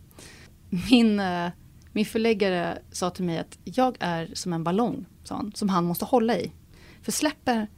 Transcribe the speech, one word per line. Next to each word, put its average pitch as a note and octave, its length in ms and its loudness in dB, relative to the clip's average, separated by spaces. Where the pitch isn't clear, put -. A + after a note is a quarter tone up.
Min, A3+ 300 6
eh, F3 280 -2
min G#3 120 2
förläggare G3+ 720 0
sa F3+ 180 -2
till F3+ 140 -6
mig E3 140 -2
att - 260 -10
jag B3+ 360 0
är E3 340 -4
som - 180 -6
en E3 120 -4
ballong, F#3 400 0
sa - 120 -10
han, G#3 180 -6
som G#3 140 -2
han F3+ 160 2
måste F3 200 -2
hålla A3+ 340 2
i. - 140 -4
För G#3+ 100 -6
släpper A#3+ 540 -2